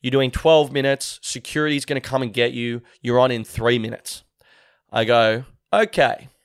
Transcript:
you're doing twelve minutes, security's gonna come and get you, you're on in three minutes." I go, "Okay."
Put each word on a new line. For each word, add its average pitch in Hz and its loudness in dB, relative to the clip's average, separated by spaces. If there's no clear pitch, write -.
you're 127 -4
doing 131 2
twelve 151 4
minutes, 139 -2
security's 147 -4
gonna 139 -4
come 131 -4
and 117 -6
get 120 0
you, 120 -6
you're 120 2
on 127 4
in 113 -4
three 120 0
minutes." - -10
I 113 0
go, 117 2
"Okay." 196 0